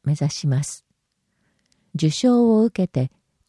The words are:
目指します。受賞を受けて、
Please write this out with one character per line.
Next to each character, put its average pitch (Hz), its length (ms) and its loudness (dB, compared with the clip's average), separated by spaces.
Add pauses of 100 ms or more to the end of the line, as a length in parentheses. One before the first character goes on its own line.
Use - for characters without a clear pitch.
目 143 80 0
指 147 180 -2
し - 160 -8
ま 139 160 0
す。 - 240 -14 (1080)
受 156 160 0
賞 240 440 2
を 220 100 4
受 208 200 -2
け 175 40 -2
て、 131 220 -2 (380)